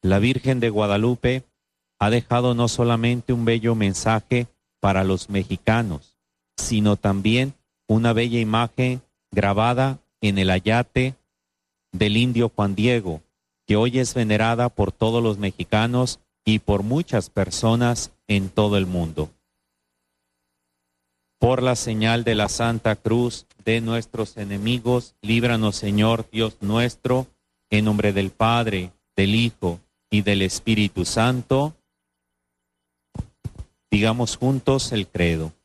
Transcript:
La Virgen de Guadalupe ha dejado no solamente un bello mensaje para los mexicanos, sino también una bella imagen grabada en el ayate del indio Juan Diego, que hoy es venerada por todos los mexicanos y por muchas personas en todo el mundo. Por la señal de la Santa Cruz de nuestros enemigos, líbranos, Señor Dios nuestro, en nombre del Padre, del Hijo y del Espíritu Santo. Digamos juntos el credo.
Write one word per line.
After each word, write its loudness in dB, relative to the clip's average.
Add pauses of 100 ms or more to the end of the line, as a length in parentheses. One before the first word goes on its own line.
La 2
Virgen 0
de 0
Guadalupe 0 (560)
ha 2
dejado 0
no 0
solamente 0
un 0
bello 2
mensaje 0 (320)
para 2
los -2
mexicanos, -4 (400)
sino 0
también 0 (340)
una 2
bella 0
imagen -2 (300)
grabada 0 (220)
en 0
el 2
ayate 0 (760)
del 0
indio 2
Juan 0
Diego, 0 (440)
que 2
hoy 2
es -2
venerada 0
por -2
todos 0
los 0
mexicanos -2 (240)
y 2
por 0
muchas -2
personas -2 (160)
en 0
todo 2
el 0
mundo. -4 (2000)
Por 2
la 2
señal -2
de 0
la 0
Santa -2
Cruz -2 (180)
de 0
nuestros -6
enemigos, -4
líbranos, 0
Señor 0
Dios -4
nuestro, -2 (420)
en 2
nombre 2
del -2
Padre, 0 (240)
del 2
Hijo -2 (300)
y 2
del 0
Espíritu -2
Santo. 0 (2250)
Digamos 0
juntos 0
el -2
credo. -2 (120)